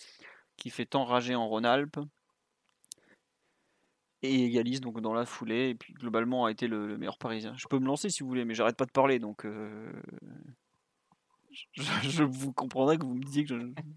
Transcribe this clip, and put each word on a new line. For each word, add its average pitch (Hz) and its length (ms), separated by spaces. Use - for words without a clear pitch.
qui - 140
fait 120 160
tant 139 180
rager 123 300
en 113 140
Rhône-Alpes 120 500
et 135 220
égalise 120 360
donc 117 200
dans 110 140
la 117 100
foulée, 120 460
et 120 40
puis - 200
globalement 120 520
a 110 40
été 110 160
le, 107 220
le 107 100
meilleur - 200
Parisien. 110 380
Je - 120
peux 139 100
me 131 80
lancer 143 240
si - 120
vous 131 60
voulez, 127 160
mais 113 100
j'arrête 113 220
pas 127 100
de - 40
parler, 135 280
donc, 107 260
euh, 107 480
je, - 140
<laughs> 147 280
je 151 200
vous 135 300
comprendrai 135 460
que 156 80
vous 123 80
me 127 80
disiez 139 220
que 135 140
je, - 80